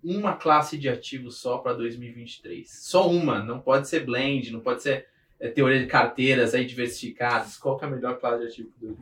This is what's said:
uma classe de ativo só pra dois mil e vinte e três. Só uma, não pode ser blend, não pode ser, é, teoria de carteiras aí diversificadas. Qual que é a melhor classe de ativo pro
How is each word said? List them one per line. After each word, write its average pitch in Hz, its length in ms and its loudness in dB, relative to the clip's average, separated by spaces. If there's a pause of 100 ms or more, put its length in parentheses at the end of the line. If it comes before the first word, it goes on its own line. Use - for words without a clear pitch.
uma 190 320 -2
classe 151 420 2
de 139 120 -2
ativo 123 420 -6
só 123 280 -4
pra 123 140 -2
dois 117 240 -4
mil 123 120 -12
e 120 40 -18
vinte 117 240 -16
e - 40 -20
três. - 280 -14 (140)
Só 180 260 6
uma, 151 320 2
não 120 200 -6
pode 139 260 4
ser 160 180 0
blend, 123 460 -2
não 113 80 -6
pode 123 240 -2
ser, 139 240 -2 (320)
é, 120 100 -6
teoria 131 300 6
de 123 80 -2
carteiras 127 680 4
aí 123 120 2
diversificadas. 120 920 -4
Qual 135 200 -2
que - 80 -8
é - 20 -4
a 139 40 -4
melhor 123 280 -4
classe 117 220 0
de 117 60 -6
ativo 117 300 -14
pro 110 240 -12